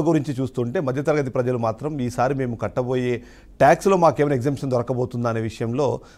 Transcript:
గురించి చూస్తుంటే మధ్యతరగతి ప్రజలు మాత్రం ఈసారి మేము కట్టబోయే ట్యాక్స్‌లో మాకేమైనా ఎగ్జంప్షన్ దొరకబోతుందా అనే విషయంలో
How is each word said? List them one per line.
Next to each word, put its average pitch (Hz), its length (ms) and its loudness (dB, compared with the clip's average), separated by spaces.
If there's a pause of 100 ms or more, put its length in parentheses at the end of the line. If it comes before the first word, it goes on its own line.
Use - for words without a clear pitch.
గురించి 147 260 0
చూస్తుంటే 123 460 -2
మధ్యతరగతి 143 500 0
ప్రజలు 127 280 0
మాత్రం 131 420 -4
ఈసారి 123 340 0
మేము 127 220 -4
కట్టబోయే 123 680 -2 (360)
ట్యాక్స్‌లో 170 380 6
మాకేమైనా 147 380 4
ఎగ్జంప్షన్ 135 360 -2
దొరకబోతుందా 123 580 -2
అనే 113 120 0
విషయంలో 117 600 -2 (180)